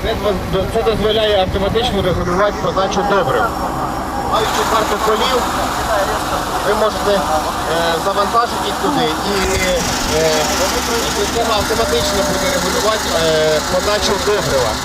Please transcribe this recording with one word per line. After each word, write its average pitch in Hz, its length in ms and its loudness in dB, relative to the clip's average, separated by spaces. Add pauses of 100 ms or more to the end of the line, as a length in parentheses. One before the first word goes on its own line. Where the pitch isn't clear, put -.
Це 214 60 -2 (440)
доз-, 190 100 0 (100)
це 220 100 2
дозволяє 214 580 2
автоматично 196 600 0
регулювати 180 520 0 (100)
подачу 185 460 0
добрив. 127 360 2 (880)
Маючи - 320 0 (100)
карту 220 220 0 (100)
полів, 233 360 2 (1300)
ви 202 60 2
можете, 208 380 0
е, 196 80 2 (840)
завантажити 208 600 0
їх 196 180 -2
туди 262 220 2
і, 196 300 -2 (840)
е, 160 140 4 (880)
система 226 360 0
автоматично 214 640 0 (100)
буде 190 260 0
регулювати, 185 600 0
е, 156 440 2 (140)
подачу 202 380 0 (140)
добрива. 139 460 2 (140)